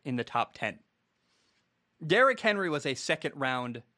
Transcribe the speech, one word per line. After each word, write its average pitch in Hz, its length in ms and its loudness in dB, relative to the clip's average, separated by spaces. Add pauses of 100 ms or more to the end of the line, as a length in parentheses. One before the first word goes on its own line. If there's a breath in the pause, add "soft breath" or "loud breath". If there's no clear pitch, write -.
in 127 120 -4
the 120 80 -2
top - 300 -4
ten. 107 240 -6 (1300)
Derrick 233 360 4
Henry 202 280 0
was 147 160 -2
a 135 100 -2
second 156 420 -4
round 127 460 -4 (160)